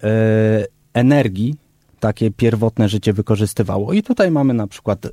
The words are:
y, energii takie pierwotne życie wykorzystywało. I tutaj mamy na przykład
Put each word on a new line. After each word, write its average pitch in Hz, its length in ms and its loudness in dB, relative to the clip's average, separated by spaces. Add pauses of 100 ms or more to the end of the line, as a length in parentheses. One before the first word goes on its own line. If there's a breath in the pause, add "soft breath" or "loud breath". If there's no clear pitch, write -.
(640)
y, 95 40 -8 (260)
energii 120 640 2 (440)
takie 110 320 0
pierwotne 110 580 0
życie 107 240 -2
wykorzystywało. 101 800 -2
I 208 100 0
tutaj 208 280 0
mamy 139 220 2
na 110 140 -2
przykład - 320 -6 (140)